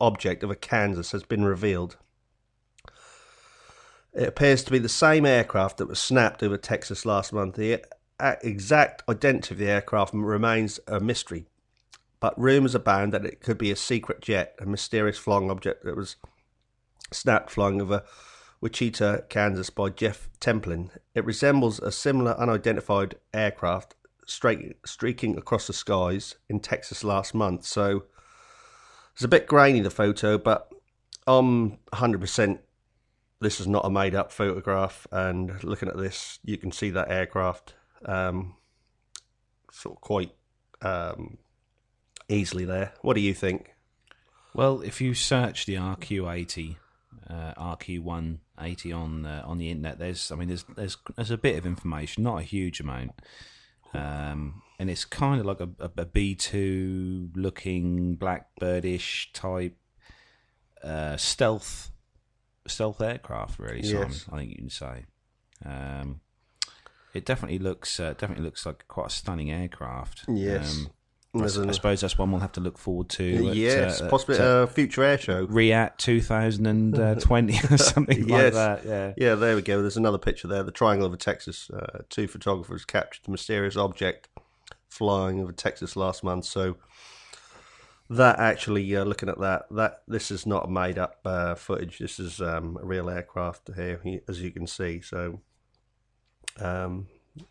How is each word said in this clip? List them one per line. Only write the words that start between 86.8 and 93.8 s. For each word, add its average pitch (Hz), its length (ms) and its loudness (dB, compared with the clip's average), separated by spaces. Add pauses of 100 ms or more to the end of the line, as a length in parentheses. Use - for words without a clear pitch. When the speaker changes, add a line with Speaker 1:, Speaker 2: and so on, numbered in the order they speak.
Speaker 1:
that 120 300 6
actually, 101 560 0
uh, 98 100 0
looking 101 240 -2
at - 100 -6
that, 95 300 -2
that 107 380 -2
this - 240 -6
is 101 160 -6
not 101 240 0
made 90 260 -2
up, 90 280 -6
uh, 87 280 -2
footage. 92 460 -6
This - 200 -10
is, 90 220 -8
um, 82 400 -4
a - 20 -12
real 92 240 -4
aircraft 87 680 -8
here, 87 280 -6